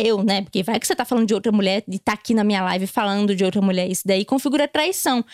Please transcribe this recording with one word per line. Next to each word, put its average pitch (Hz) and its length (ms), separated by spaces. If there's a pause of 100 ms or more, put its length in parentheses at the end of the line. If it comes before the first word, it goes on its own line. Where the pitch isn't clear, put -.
eu, 214 220
né? 196 180
Porque 190 220
vai 220 180
que - 60
você - 100
tá 247 80
falando 226 220
de 214 80
outra 214 180
mulher 196 340
e 190 120
tá 220 160
aqui - 180
na 220 100
minha 202 220
live 185 220
falando 202 500
de 190 80
outra 190 160
mulher. 185 300
Isso - 160
daí 196 180
configura 285 420
traição. 302 560 (120)